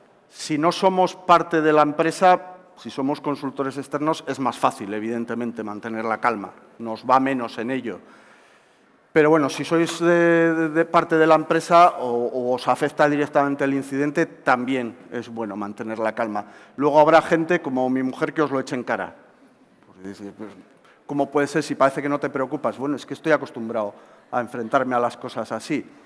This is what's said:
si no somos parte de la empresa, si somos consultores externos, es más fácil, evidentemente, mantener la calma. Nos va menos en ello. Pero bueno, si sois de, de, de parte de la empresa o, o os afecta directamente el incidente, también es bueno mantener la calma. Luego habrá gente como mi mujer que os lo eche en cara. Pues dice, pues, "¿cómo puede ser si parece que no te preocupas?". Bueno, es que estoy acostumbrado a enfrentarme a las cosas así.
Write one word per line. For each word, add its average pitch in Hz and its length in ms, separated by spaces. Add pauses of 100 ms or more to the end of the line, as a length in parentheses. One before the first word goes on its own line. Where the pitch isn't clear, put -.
(280)
si - 300
no 160 120
somos 185 460
parte 165 440
de 156 120
la 151 100
empresa, 165 720 (220)
si - 140
somos 143 300
consultores 135 580
externos, 147 500
es 135 100
más 127 200
fácil, 107 360
evidentemente, 117 680
mantener 110 400
la 110 160
calma. 101 320 (260)
Nos 113 260
va 131 160
menos 131 380
en 117 140
ello. 117 260 (1120)
Pero 151 160
bueno, 156 220
si - 120
sois 165 380
de, 170 540
de, 160 160
de 160 160
parte 165 320
de 160 80
la 160 80
empresa 165 680
o, 123 80
o 123 460
os 123 120
afecta 147 440
directamente 143 520
el 139 120
incidente, 139 500
también 123 720 (160)
es 117 160
bueno 110 260
mantener 104 440
la 110 160
calma. 104 320 (300)
Luego 143 220
habrá 156 220
gente 165 400
como 127 300
mi 131 120
mujer 131 300
que 156 80
os 143 100
lo 135 80
eche 131 160
en 123 100
cara. 95 300 (720)
Pues 95 320
dice, 101 140
pues, 104 160 (560)
"¿cómo 143 260
puede 143 160
ser 156 160
si 143 120
parece 135 260
que 139 80
no 143 100
te 143 120
preocupas?". 131 480
Bueno, 139 180
es 117 80
que - 80
estoy 156 200
acostumbrado 113 600 (380)
a 123 100
enfrentarme 127 540
a 123 40
las 120 200
cosas 120 340
así. 113 320 (220)